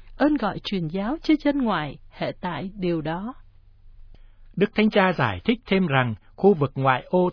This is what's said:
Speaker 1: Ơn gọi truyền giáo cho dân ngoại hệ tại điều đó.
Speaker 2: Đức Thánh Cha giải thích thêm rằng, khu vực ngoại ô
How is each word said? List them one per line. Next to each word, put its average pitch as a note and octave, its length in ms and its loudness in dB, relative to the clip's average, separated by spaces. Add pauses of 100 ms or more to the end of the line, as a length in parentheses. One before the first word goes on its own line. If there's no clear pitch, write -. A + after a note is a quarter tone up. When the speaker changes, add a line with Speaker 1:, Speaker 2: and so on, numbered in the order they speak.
(180)
Speaker 1:
Ơn D4 180 4
gọi G#3 280 -2
truyền F3 240 -4
giáo G3 360 -4
cho D#4+ 160 4
dân C#4+ 180 0
ngoại F#3 400 -2 (140)
hệ C#3+ 200 -4 (100)
tại F3 380 -6
điều E3+ 220 -2
đó. F3 320 -6 (1200)
Speaker 2:
Đức F#3+ 200 0
Thánh G#3+ 140 4
Cha F#3 240 4
giải G#2 300 -2
thích A#3 220 0
thêm F#3+ 220 2
rằng, B2+ 280 2 (200)
khu G3 180 4
vực C#3+ 220 0
ngoại C3 300 0
ô F3+ 280 2